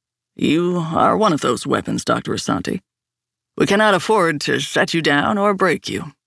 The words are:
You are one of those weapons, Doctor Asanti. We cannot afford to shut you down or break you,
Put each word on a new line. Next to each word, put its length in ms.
You 440
are 380
one 160
of 100
those 240
weapons, 380
Doctor 280
Asanti. 480
We 100
cannot 280
afford 480
to 160
shut 360
you 80
down 340
or 160
break 360
you, 240